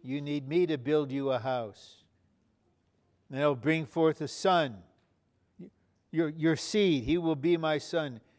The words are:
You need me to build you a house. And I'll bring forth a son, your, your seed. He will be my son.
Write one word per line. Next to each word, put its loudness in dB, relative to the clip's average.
You -8
need -6
me 2
to -2
build 0
you -2
a 0
house. -6
And -6
I'll 4
bring 0
forth 2
a -6
son, 2
your, 0
your 2
seed. 2
He 2
will 0
be 2
my 0
son. -6